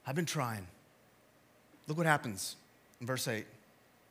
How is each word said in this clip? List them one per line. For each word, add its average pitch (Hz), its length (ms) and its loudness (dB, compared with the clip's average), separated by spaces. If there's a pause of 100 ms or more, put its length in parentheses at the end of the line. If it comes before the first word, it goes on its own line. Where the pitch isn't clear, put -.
I've 135 100 -2
been 170 100 2
trying." 113 400 -2 (1200)
Look 156 100 -2
what 165 100 2
happens 139 500 2 (440)
in 120 60 -8
verse 127 200 -2
eight. 110 200 -2 (640)